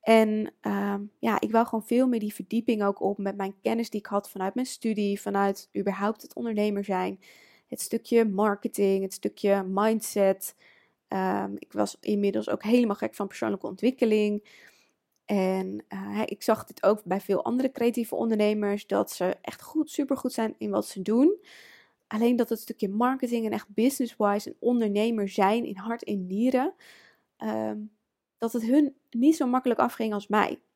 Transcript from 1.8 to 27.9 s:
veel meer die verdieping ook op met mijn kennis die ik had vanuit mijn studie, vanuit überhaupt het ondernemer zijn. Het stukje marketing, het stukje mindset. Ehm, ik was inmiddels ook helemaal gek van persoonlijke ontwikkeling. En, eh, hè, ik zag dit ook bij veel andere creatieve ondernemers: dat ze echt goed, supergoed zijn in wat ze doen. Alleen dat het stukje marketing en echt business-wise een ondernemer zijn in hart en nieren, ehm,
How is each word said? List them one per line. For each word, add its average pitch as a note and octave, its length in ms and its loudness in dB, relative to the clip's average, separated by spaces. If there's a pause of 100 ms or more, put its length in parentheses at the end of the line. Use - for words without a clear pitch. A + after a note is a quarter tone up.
veel B3+ 220 2
meer A#3+ 120 0
die G#3+ 140 -4
verdieping A3 500 -2
ook G3+ 180 0
op G3+ 160 0
met G3 180 -4
mijn G3 260 -6
kennis A3+ 280 0
die G#3+ 100 -6
ik G3+ 60 -10
had G3+ 240 -2
vanuit F#3+ 260 -4
mijn B3+ 120 -2
studie, G3+ 540 -2
vanuit G3 560 0
überhaupt G3+ 440 -2
het - 120 -20
ondernemer G#3 500 -2
zijn. F#3+ 360 -2 (480)
Het - 140 -10
stukje A3+ 440 2
marketing, G3+ 760 0
het F#3+ 100 -8
stukje G3 500 0
mindset. G3 920 0 (520)
Ehm, G3 480 -2
ik - 180 -16
was G#3 260 -2
inmiddels G3+ 500 0
ook - 140 -4
helemaal A3+ 320 4
gek A3 200 -6
van G3+ 120 -4
persoonlijke G3+ 400 -6
ontwikkeling. G#3+ 960 0 (600)
En, F#3+ 600 0
eh, G3+ 280 -10
hè, G#3+ 100 0
ik - 180 -10
zag A3 220 2
dit - 180 -10
ook G#3 200 4
bij F#3+ 180 -2
veel - 220 0
andere B3+ 280 0
creatieve A#3+ 440 0
ondernemers: G#3 720 0
dat G3+ 240 0
ze F#3 300 -2
echt - 200 -12
goed, D#4 280 -4
supergoed C4+ 440 -2
zijn A3 240 -2
in G#3+ 120 -6
wat G3+ 180 0
ze - 140 -10
doen. B3 380 4 (680)
Alleen A#3 280 2
dat A#3 140 0
het A3 100 -2
stukje - 300 -6
marketing A#3+ 560 0
en G#3+ 60 -2
echt A3 180 -6
business-wise A3 800 0
een - 100 -14
ondernemer A3 680 0
zijn G#3 360 2
in F#3+ 120 -8
hart A3 260 -8
en G3 240 -4
nieren, B3 460 0 (640)
ehm, A3 400 -4 (600)